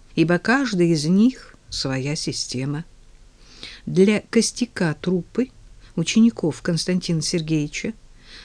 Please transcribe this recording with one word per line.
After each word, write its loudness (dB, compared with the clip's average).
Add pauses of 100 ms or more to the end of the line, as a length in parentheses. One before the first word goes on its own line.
(160)
ибо 2
каждый 2
из 0
них 2 (140)
своя -4
система. -6 (1000)
Для 4
костяка 0
труппы, -4 (460)
учеников 2
Константина -2
Сергеевича, -4 (520)